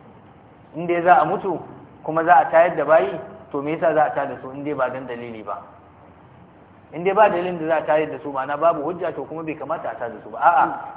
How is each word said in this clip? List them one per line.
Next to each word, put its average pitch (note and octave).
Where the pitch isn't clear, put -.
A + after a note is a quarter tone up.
In E3+
dai E3+
za E3+
a D3+
mutu F3+
kuma D#3+
za E3+
a D#3
tayar E3
da D3+
bayi, E3
to C#3+
me D3+
yasa E3
za D3+
a C#3+
tayar C#3
da B2
su C3
in C#3+
dai D3
ba C3
dan C3
dalili A#2+
ba? G2+
In D#3+
dai G3
ba G#3
dalilin F3+
da D#3
za D#3+
a D3+
tayar D3+
da C3+
su, C#3+
ma'ana C3+
babu E3
hujja, E3+
to D3
kuma D#3
bai D#3
kamata D3
a A2+
tayar A#2+
da G2+
su G#2
ba. -
A'a, D#3